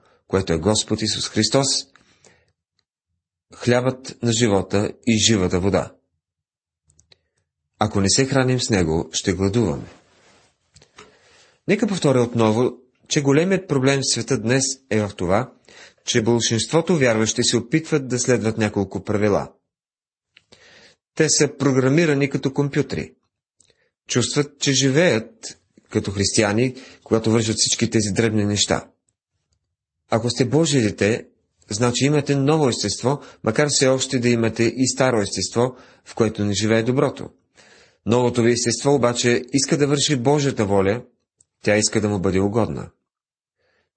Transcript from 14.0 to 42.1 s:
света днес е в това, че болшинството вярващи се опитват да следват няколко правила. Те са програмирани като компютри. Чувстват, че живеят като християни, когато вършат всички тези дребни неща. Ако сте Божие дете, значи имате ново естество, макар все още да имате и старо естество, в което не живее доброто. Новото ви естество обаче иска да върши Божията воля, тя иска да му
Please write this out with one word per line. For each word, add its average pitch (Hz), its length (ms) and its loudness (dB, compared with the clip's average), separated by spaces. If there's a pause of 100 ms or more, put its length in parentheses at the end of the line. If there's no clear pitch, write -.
света 120 240 -2
днес 120 260 0 (260)
е 107 120 0
в 101 160 -4
това, 98 360 0 (520)
че 120 180 0
болшинството 120 720 0
вярващи 113 460 2
се 120 140 2
опитват 156 500 -2
да 123 120 -4
следват 110 380 0
няколко 104 460 -2
правила. 101 480 0 (1600)
Те 156 140 2
са - 300 0
програмирани 139 680 2
като 135 240 -4
компютри. 143 600 -4 (920)
Чувстват, - 520 -2
че 139 140 0
живеят 135 840 0 (300)
като 107 220 -2
християни, 107 640 0 (280)
когато 110 280 0
вършат 110 260 2
всички - 320 -2
тези 104 220 0
дребни 107 340 0
неща. 101 440 -2 (1200)
Ако 113 200 0
сте 123 160 0
Божие 143 360 2
дете, 104 460 -2 (420)
значи 120 360 0
имате 143 300 0
ново 143 340 2
естество, 117 520 -4 (220)
макар 113 260 0
все 135 180 2
още 131 320 0
да 120 100 2
имате 113 340 0
и 123 240 0
старо 123 340 0
естество, 117 540 -2 (300)
в - 100 -20
което 110 300 0
не 104 80 -2
живее 107 300 0
доброто. 127 460 -2 (760)
Новото 123 360 2
ви 117 100 4
естество 117 440 0
обаче 120 480 0 (100)
иска 143 240 0
да 139 100 0
върши 143 280 0
Божията 135 500 0
воля, 98 380 0 (600)
тя 104 140 2
иска 107 240 0
да 104 80 -2
му 104 100 -2